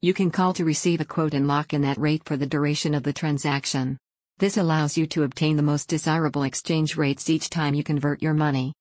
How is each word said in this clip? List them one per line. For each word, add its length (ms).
you 120
can 180
call 220
to 120
receive 360
a 40
quote 280
and 140
lock 260
in 80
that 160
rate 280
for 100
the 100
duration 500
of 80
the 100
transaction. 840
This 180
allows 420
you 100
to 160
obtain 340
the 60
most 260
desirable 540
exchange 520
rates 340
each 200
time 240
you 100
convert 380
your 120
money. 480